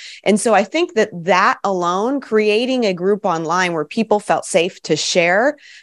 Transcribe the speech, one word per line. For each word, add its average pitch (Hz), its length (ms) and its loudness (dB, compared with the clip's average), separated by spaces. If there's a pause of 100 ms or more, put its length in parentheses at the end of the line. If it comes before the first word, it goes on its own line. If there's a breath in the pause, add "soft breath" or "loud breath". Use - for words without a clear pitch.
(240 loud breath)
And 202 160 2
so 226 140 2
I 202 100 4
think 349 300 -2
that 214 180 2
that 180 520 2
alone, 196 560 -2
creating 233 640 0
a 190 100 0
group 190 300 0
online 170 480 0
where 156 120 -2
people 214 360 0
felt - 240 -2
safe 175 380 -2
to 156 140 0
share, 190 600 2 (260 loud breath)